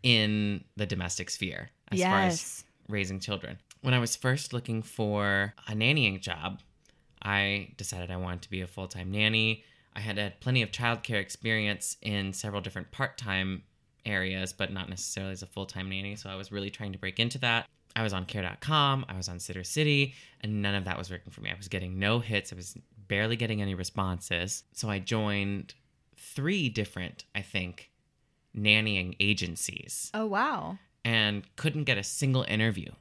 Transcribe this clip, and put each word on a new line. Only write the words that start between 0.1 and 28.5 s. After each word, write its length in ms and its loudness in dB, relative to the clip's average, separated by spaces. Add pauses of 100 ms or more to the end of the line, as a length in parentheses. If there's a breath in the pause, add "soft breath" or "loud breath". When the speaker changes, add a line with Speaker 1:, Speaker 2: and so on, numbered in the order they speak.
Speaker 1:
the 100 -2
domestic 420 -4
sphere 400 -6 (240)
as 100 2
far 180 6
as 200 4
Speaker 2:
Yes. 240 -10 (240)
Speaker 1:
raising 320 -2
children. 380 -6 (240)
When 100 4
I 60 6
was 180 2
first 380 0
looking 280 0
for 680 2 (140)
a 60 -6
nannying 500 4
job, 380 -6 (640 soft breath)
I 540 2
decided 340 -6
I 60 -2
wanted 260 -2
to 80 -16
be 120 -4
a 40 -6
full-time 440 -8
nanny. 540 4 (300 soft breath)
I 60 -6
had 160 -2
had 240 -2
plenty 220 4
of 80 -2
childcare 500 0
experience 800 -2
in 320 -2
several 300 -4
different 300 -8
part-time 720 -2 (420)
areas, 480 -2
but 180 -2
not 160 -6
necessarily 440 -6
as 100 -10
a 40 -14
full-time 440 -8
nanny. 260 -6
So 140 -12
I 60 -8
was 160 -10
really 180 -4
trying 220 -6
to 60 -8
break 220 -4
into 180 4
that. 280 2 (300)
I 60 4
was 120 2
on 120 0
care 160 -2
dot 180 -4
com, 480 4
I 80 -6
was 120 -4
on 120 -8
Sitter 240 -8
City, 500 4 (260 loud breath)
and 220 0
none 140 2
of 80 0
that 120 -2
was 140 -6
working 220 -10
for 100 -16
me. 80 -4
I 60 -4
was 120 -12
getting 300 -4
no 220 4
hits. 320 -2
I 40 -10
was 220 -12 (300)
barely 260 2
getting 260 0
any 140 0
responses. 880 -2 (100)
So 160 -4
I 120 0
joined 720 0 (420)
three 520 -2
different, 560 -6 (100)
I 80 -2
think, 480 -6 (680)